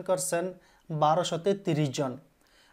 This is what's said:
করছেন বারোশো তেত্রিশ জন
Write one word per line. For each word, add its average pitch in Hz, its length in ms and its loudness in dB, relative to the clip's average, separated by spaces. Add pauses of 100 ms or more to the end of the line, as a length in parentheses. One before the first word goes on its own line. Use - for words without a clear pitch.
করছেন 180 360 0 (440)
বারোশো 160 540 2
তেত্রিশ 170 540 0
জন 135 140 -2 (600)